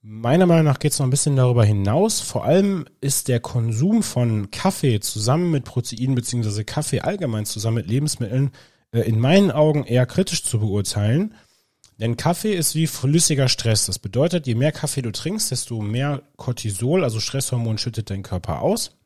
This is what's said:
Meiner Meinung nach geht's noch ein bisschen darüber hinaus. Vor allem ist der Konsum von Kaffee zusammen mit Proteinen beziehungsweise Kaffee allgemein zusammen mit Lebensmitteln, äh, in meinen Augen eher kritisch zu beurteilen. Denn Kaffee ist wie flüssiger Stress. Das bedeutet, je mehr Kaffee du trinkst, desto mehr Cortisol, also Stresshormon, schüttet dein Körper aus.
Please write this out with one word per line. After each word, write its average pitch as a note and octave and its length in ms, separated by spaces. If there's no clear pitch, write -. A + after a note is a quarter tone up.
Meiner A#2 460
Meinung E3 180
nach C#3+ 140
geht's - 200
noch C3+ 80
ein B2+ 40
bisschen C#3+ 260
darüber B2 280
hinaus. G#2+ 560
Vor - 240
allem F#3+ 420
ist - 280
der B2 120
Konsum A#2+ 640
von A2 480
Kaffee C3 500
zusammen C#3 500
mit C#3+ 140
Proteinen B2+ 520
beziehungsweise A2 480
Kaffee - 360
allgemein C3 460
zusammen A2+ 300
mit F#2 100
Lebensmitteln, C3 640
äh, A#2 120
in A2 180
meinen E3+ 320
Augen D3 320
eher B2 220
kritisch - 360
zu - 160
beurteilen. G#2+ 760
Denn A#2 180
Kaffee F3+ 380
ist E3+ 200
wie D#3+ 140
flüssiger C#3 600
Stress. - 380
Das F#2+ 140
bedeutet, D3 480
je A#2 80
mehr D3 160
Kaffee - 300
du A#2 100
trinkst, G#3 400
desto A#2 300
mehr C3+ 400
Cortisol, B2 680
also A2+ 160
Stresshormon, A#2 580
schüttet A2+ 320
dein G2 120
Körper F2 380
aus. G3+ 320